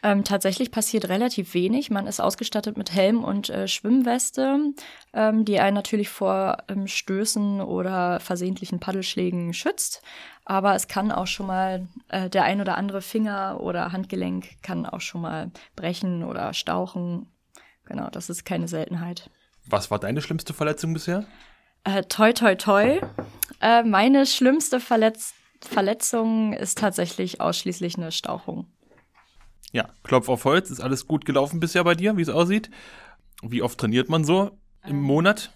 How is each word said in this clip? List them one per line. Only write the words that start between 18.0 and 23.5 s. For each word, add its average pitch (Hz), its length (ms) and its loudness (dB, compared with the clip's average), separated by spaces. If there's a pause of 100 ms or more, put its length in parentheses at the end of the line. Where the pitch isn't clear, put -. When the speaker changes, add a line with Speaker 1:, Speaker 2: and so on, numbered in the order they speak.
Speaker 1:
das - 200 -12
ist 170 140 -10
keine 170 240 -4
Seltenheit. 170 600 -8 (360)
Speaker 2:
Was 98 240 0
war 104 80 0
deine 117 220 -2
schlimmste 160 320 -6
Verletzung 151 400 -2
bisher? 175 320 -2 (580)
Speaker 1:
Äh, 196 220 0
toi, 220 280 4
toi, 233 220 4
toi. 220 460 4 (600)